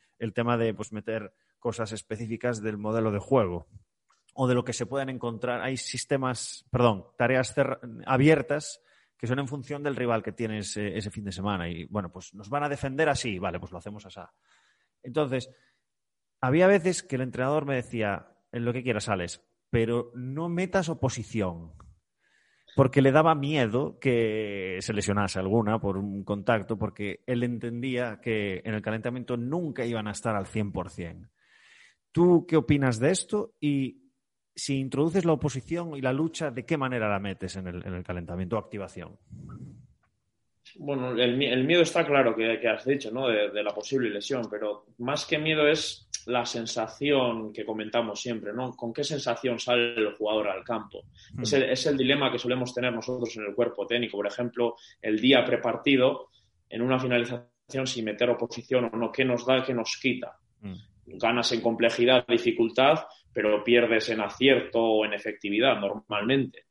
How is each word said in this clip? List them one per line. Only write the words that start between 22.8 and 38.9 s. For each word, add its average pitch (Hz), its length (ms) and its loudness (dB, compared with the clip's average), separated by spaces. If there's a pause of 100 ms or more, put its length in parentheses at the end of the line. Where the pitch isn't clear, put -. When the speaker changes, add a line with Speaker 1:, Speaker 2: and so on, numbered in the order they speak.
Speaker 1:
le 135 100 8
daba 160 240 6
miedo 139 640 0
que 107 800 0
se - 120 -4
lesionase 101 460 0
alguna 107 400 2
por 98 180 -2
un 98 260 -6
contacto, 104 540 0
porque 101 500 -6
él 120 160 0
entendía 120 800 -4
que 104 440 -2
en 110 80 -4
el 107 80 -2
calentamiento 120 560 -4
nunca 131 480 -4
iban 113 220 -4
a 107 40 -4
estar 107 240 -4
al 98 120 -4
cien 104 240 -4
por 90 180 -6
cien. 87 400 -12 (840)
¿Tú 175 360 6
qué 160 100 4
opinas 135 420 4
de 139 120 4
esto? - 500 -4
Y 139 400 -2 (520)
si - 240 -4
introduces 151 460 0
la 170 80 4
oposición 156 640 -2
y 135 60 -8
la 127 100 2
lucha, 156 400 -2
¿de 120 140 -8
qué 165 100 0
manera 127 320 0
la 101 120 0
metes 95 360 -6
en 95 120 -8
el, 87 200 -8
en 95 60 -6
el 90 100 -6
calentamiento 87 540 -4
o - 20 -2
activación? 95 580 -12 (1600)